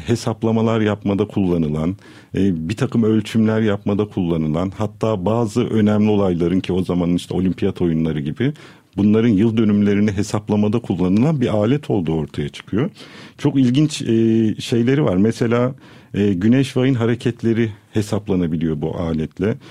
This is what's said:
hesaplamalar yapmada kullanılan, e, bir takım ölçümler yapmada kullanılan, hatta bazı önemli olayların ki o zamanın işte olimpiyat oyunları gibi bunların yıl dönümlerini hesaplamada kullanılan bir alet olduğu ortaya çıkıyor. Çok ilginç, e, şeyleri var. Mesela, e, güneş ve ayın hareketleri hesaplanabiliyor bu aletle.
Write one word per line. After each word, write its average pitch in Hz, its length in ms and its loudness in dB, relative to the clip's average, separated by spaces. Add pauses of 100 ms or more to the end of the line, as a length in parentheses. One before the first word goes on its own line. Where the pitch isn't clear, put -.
hesaplamalar 113 760 0
yapmada 101 460 0
kullanılan, 85 680 0 (420)
e, 85 320 0
bir 107 80 -4
takım 117 260 0
ölçümler 110 580 0
yapmada 101 440 0
kullanılan, 85 720 -2
hatta 107 480 -2
bazı 113 380 0
önemli 107 460 2
olayların 92 500 2
ki 92 140 -4
o 92 100 0
zamanın 87 320 0
işte - 180 -6
olimpiyat 92 480 -2
oyunları 80 380 0
gibi 76 340 -4 (440)
bunların 104 320 4
yıl 110 280 2
dönümlerini 104 540 2
hesaplamada 104 680 0
kullanılan 107 600 0
bir 117 60 0
alet 110 420 0
olduğu 87 240 0
ortaya 76 360 -4
çıkıyor. 127 400 -4 (480)
Çok 139 220 0
ilginç, 135 420 2
e, - 40 -6 (560)
şeyleri 127 420 0
var. 104 140 0
Mesela, 120 580 0 (380)
e, 101 200 0
güneş 120 440 2
ve 127 40 2
ayın 131 120 2
hareketleri 117 760 0 (240)
hesaplanabiliyor 85 880 -2
bu 80 160 -4
aletle. 85 580 -2 (160)